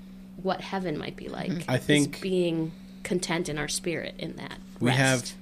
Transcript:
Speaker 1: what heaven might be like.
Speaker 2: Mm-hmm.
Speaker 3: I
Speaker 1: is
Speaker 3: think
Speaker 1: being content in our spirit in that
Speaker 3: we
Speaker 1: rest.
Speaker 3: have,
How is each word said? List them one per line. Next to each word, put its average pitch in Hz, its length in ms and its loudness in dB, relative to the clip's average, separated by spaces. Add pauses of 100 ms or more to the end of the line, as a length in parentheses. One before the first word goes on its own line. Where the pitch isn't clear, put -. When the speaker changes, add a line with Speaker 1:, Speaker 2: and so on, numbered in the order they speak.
(420)
Speaker 1:
what 185 200 0
heaven 185 360 -2
might - 200 -6
be - 100 -10
like. 67 240 -4
Speaker 2:
Mm-hmm. 160 200 -4
Speaker 3:
I 131 60 4
Speaker 1:
is - 60 0
Speaker 3:
think 143 380 6
Speaker 1:
being 170 500 2 (320)
content 175 460 0
in 151 80 -2
our 151 100 -2
spirit - 500 -4
in - 200 -8
that - 200 -10 (220)
Speaker 3:
we 117 120 4
Speaker 1:
rest. 127 80 6
Speaker 3:
have, 131 420 4